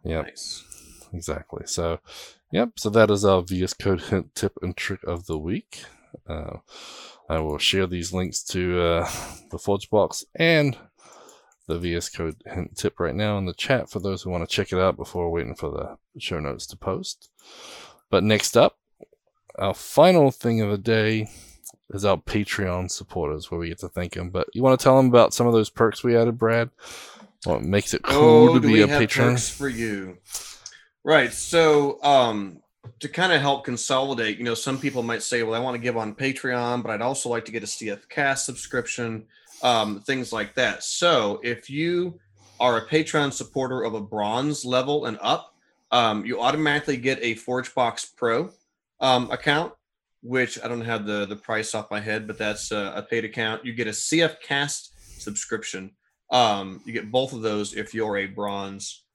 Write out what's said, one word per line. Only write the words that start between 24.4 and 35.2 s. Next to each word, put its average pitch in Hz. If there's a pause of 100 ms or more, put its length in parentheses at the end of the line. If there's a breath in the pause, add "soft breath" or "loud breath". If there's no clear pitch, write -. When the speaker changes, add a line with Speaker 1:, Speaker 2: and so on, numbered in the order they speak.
Speaker 1:
you 117
wanna 131
tell 131
'em 131
about 120
some 120
of 117
those 110
perks -
we 120
added, 117
Brad? 117 (760 loud breath)
What 62
makes 98
it -
cool 156
Speaker 2:
Oh, -
Speaker 1:
to 127
Speaker 2:
do 113
Speaker 1:
be 113
Speaker 2:
we 107
Speaker 1:
a 104
Speaker 2:
have 104
Speaker 1:
patron? 120
Speaker 2:
perks 120
for 139
you? 104 (840 loud breath)
Right. 135
So, 151
um, 113 (400)
to 147
kinda 175
help 139
consolidate, 123
you 120
know, 117
some 135
people 127
might 117